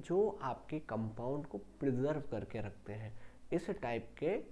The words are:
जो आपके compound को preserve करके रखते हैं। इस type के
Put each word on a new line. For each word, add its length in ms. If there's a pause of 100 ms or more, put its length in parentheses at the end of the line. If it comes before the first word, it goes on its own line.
जो 400
आपके 380
compound 680
को 120 (220)
preserve 520
करके 300
रखते 320
हैं। 200 (400)
इस 160 (120)
type 280 (100)
के 200 (120)